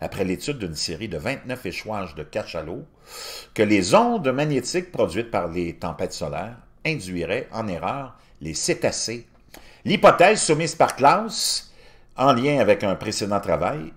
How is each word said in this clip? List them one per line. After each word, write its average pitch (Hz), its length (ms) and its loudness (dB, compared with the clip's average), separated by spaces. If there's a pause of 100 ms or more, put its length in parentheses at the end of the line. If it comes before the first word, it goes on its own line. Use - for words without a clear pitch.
après 92 240 -4
l'étude 92 320 -4
d'une 90 180 -8
série 87 340 -6
de 82 100 -6
vingt-neuf 127 480 -8
échouages 95 480 -8
de 78 80 -10
cachalots, 95 640 -8 (680)
que 113 100 2
les 104 320 4
ondes 220 380 4
magnétiques 151 580 -2
produites 104 400 -2
par 87 180 -2
les 82 260 -4
tempêtes 87 400 -6
solaires 85 420 -6 (300)
induiraient 92 640 -4
en 110 160 -6
erreur 107 480 -6 (240)
les 80 140 -8
cétacés. 120 720 -4 (580)
L'hypothèse 202 560 6
soumise 156 360 0
par 127 200 4
Klaus, 180 720 2 (460)
en 135 200 6
lien 139 260 2
avec 104 240 4
un 95 100 2
précédent 101 460 -2
travail, 101 560 -2